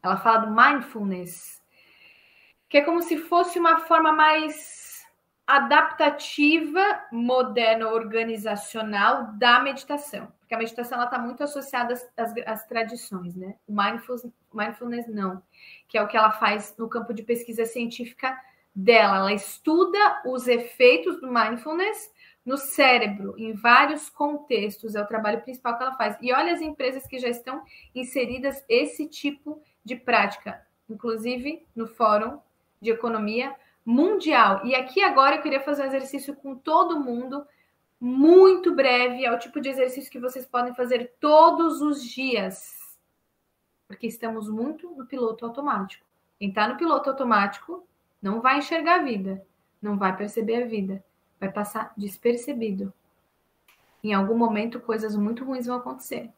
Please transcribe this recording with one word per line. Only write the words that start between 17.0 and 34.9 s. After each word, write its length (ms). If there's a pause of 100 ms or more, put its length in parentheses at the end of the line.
de 80
pesquisa 420
científica 720 (380)
dela. 440
Ela 140
estuda 960
os 220
efeitos 720
do 120
mindfulness 800 (320)
no 120
cérebro, 800
em 160
vários 560
contextos, 840
é 80
o 40
trabalho 360
principal 340
que 60
ela 140
faz. 260
E 100
olha 220
as 80
empresas 440
que 120
já 100
estão 340 (320)
inseridas 720
esse 400
tipo 560 (220)
de 100
prática, 720 (220)
inclusive 760 (100)
no 100
Fórum 520 (420)
de 100
Economia 640 (300)
Mundial. 800
E 100
aqui 280